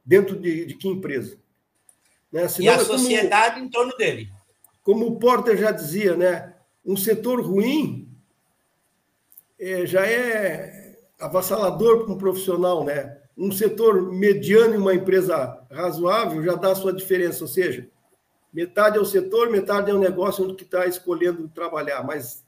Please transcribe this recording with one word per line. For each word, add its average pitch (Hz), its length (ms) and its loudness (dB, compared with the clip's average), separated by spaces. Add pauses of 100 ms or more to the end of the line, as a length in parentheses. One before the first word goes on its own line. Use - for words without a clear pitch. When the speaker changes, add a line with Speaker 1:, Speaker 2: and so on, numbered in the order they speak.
Speaker 1:
dentro 190 340 4
de, 170 280 -4
de 131 80 -12
que - 120 -10
empresa? 156 520 -6 (920)
Né? 170 140 -4
Speaker 2:
E 170 60 0
Speaker 1:
Senão 196 220 4
Speaker 2:
a - 40 4
Speaker 1:
é 247 80 4
como 262 140 0
Speaker 2:
sociedade 226 600 2
em 262 80 -10
torno 247 280 -2
dele. 127 340 -4 (520)
Speaker 1:
como 226 240 2
o 220 120 -4
Porter 240 380 4
já 208 140 0
dizia, 175 460 -2
né? 175 380 -2 (300)
Um 196 120 -2
setor 240 440 0
ruim, 196 680 -2 (1500)
é, 185 280 -4
já 185 200 2
é 214 920 -4 (200)
avassalador 185 840 2
para 202 80 -4
um 180 60 -8
profissional, 180 640 0
né? 143 340 -6 (180)
Um 196 160 -4
setor 202 600 2
mediano 196 640 4
e 214 40 0
uma 190 160 2
empresa 180 680 0 (100)
razoável 170 720 -2
já 175 120 0
dá 190 180 2
a - 20 -2
sua 190 180 -2
diferença, 180 520 -2
ou 151 40 -8
seja, 143 400 -4 (640)
metade 202 440 0
é 214 40 2
o 196 40 2
setor, 196 460 0
metade 202 400 0
é 202 40 2
o 196 40 2
negócio 190 460 0
onde 190 100 -6
que 190 100 -18
tá 180 220 -2
escolhendo 175 600 -4
trabalhar, 151 540 -8
mas 139 460 -10